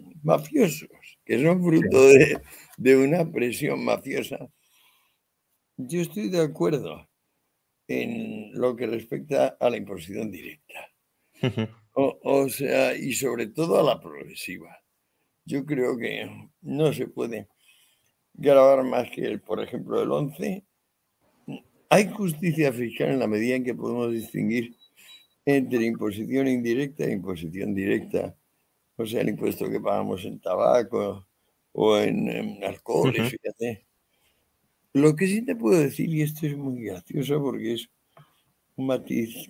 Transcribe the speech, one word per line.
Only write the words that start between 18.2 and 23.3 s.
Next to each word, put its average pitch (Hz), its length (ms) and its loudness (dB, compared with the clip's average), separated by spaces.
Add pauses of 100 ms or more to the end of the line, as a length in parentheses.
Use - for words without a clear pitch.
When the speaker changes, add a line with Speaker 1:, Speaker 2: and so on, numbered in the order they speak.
Speaker 1:
gravar 135 520 8
más 123 240 -2
que - 160 -6
el, 110 160 -6
por 110 200 -4
ejemplo, 113 400 -4
el 113 100 0
once. 151 520 -4 (1300)
Hay 190 200 6
justicia 160 600 0
fiscal 120 380 -4
en 139 100 0
la 113 80 0
medida 113 280 0